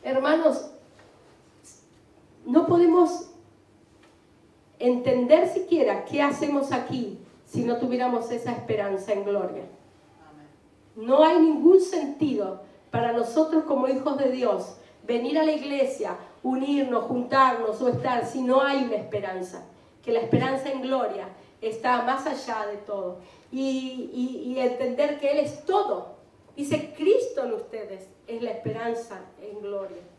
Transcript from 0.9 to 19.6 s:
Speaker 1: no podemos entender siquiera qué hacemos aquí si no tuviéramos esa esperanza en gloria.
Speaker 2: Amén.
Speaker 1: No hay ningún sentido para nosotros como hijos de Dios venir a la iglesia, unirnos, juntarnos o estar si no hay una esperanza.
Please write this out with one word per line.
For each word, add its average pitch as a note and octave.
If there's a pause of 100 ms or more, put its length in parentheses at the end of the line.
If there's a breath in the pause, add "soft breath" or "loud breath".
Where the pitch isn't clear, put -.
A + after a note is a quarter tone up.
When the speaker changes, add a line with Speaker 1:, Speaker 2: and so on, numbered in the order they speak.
Speaker 1:
no C#4
podemos F4 (1500)
entender B3
siquiera C4
qué C#4+
hacemos C#4+
aquí A#3+ (260 loud breath)
si -
no A#3+
tuviéramos B3
esa A#3+
esperanza G3+
en G3
gloria. G3+ (640)
Speaker 2:
Amén. - (480)
Speaker 1:
No B3
hay E4
ningún D#4+
sentido C#4 (260 loud breath)
para A#3+
nosotros D#4
como C4
hijos C4+
de C4+
Dios A3 (280 loud breath)
venir B3
a D#4+
la D#4
iglesia, C4+ (240 loud breath)
unirnos, C4
juntarnos B3
o B3+
estar B3
si C4
no B3+
hay C4+
una A3+
esperanza. F#3 (400 soft breath)